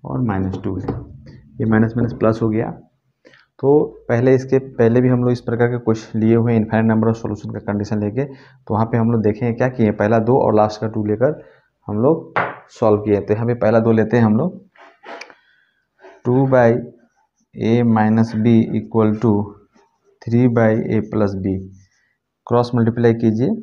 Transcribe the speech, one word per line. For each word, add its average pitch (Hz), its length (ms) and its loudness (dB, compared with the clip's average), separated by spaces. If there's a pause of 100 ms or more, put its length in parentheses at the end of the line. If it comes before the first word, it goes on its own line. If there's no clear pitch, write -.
और 131 200 -6
माइनस 95 400 -2
टू 98 140 -6
है, - 100 -8 (640)
ये 120 140 -4
minus 110 300 2
minus 117 180 -4
plus 110 260 0
हो 113 80 0
गया। 107 220 -2 (880)
तो 131 100 0 (400)
पहले, 123 260 2
इसके 131 220 0 (140)
पहले 117 300 2
भी 127 80 2
हम 123 140 0
लोग 123 80 2
इस 123 100 -2
प्रकार 117 260 -2
के 123 120 -2
कुछ 113 360 -4
लिए 110 200 2
हुए 117 180 2
हैं, 113 60 4
infinite 110 280 0
number 110 220 2
of 110 80 0
solution 107 360 -10
का 107 80 -8
condition 104 380 -4
लेके, 107 260 -4
तो - 480 -12
वहाँ 110 120 2
पे 117 120 -2
हम 113 140 2
लोग 117 120 0
देखें 113 320 -2
क्या 127 140 -2
किए, 117 240 0
पहला 110 280 2
दो 113 180 2
और 110 160 0
last 107 260 0
का 110 80 -6
टू 110 160 -6
लेकर 117 360 -2 (460)
हम 107 140 -4
लोग 156 380 -2 (320)
solve 107 300 0
किए। 104 180 0
तो 95 140 -2
यहाँ 113 140 -4
पे 123 80 0
पहला 113 240 2
दो 113 140 0
लेते 110 240 2
हैं 120 60 4
हम 107 140 2
लोग, 170 240 -4 (1600)
टू 127 220 2
by 127 200 4 (880)
a 110 180 0 (160)
minus 110 480 2
b 113 160 2 (220)
equal 110 440 0
to 117 120 2 (880)
three 120 320 2
by 113 180 4 (200)
a 110 160 0
plus 104 320 -2
b, 95 160 -4 (920)
क्रॉस 120 280 0
मल्टीप्लाई 117 400 2
कीजिए। 113 340 0 (140)